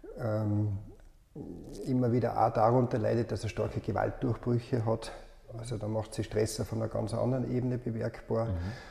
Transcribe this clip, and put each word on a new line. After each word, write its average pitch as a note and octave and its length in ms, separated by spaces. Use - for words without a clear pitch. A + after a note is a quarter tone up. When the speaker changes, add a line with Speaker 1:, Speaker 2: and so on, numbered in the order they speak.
Speaker 1:
ähm, G#2 600
immer B2 260
wieder A2+ 340
auch A#2+ 60
darunter A#2+ 460
leidet, A2 340
dass G#2+ 100
er G#2 80
starke G#2+ 300
Gewaltdurchbrüche A2+ 1040
hat. A2+ 260
Also A#2 180
da G#2 100
macht A2 280
sich A2 120
Stress A2 340
auf - 120
einer A2+ 160
ganz A2 240
anderen A#2+ 380
Ebene B2+ 260
bemerkbar. A2+ 720
Speaker 2:
Mhm. F#2+ 100